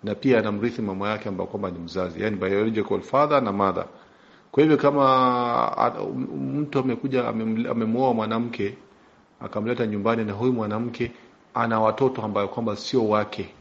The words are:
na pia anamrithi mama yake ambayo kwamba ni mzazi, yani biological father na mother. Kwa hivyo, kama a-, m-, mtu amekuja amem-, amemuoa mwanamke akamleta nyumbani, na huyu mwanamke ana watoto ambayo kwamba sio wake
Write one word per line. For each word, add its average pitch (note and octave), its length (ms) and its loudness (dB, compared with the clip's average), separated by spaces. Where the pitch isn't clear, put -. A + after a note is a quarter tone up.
na G#2 100 -4
pia B2 240 4
anamrithi G#2+ 440 0
mama G2 260 -4
yake G#2+ 200 -4
ambayo F#2 220 -4
kwamba G2 200 -4
ni F2 80 -10
mzazi, E2+ 440 -4
yani G#2+ 140 0
biological G2+ 640 0
father C#3+ 420 2
na G#2 100 -2
mother. F#2+ 320 0
Kwa C#3+ 100 4
hivyo, D#3 140 6
kama C#3+ 280 4
a-, - 140 2
m-, C3+ 580 -6
mtu C#3+ 180 -2
amekuja B2+ 500 0
amem-, A2 420 -2
amemuoa A#2 440 2
mwanamke A2 600 -2
akamleta A#2 460 -4
nyumbani, A2 380 0
na G2+ 80 -4
huyu A#2+ 200 0
mwanamke A#2 600 -4
ana A2+ 260 0
watoto A#2+ 420 2
ambayo G2+ 260 0
kwamba A2+ 280 -4
sio A2+ 320 0
wake G#2+ 400 0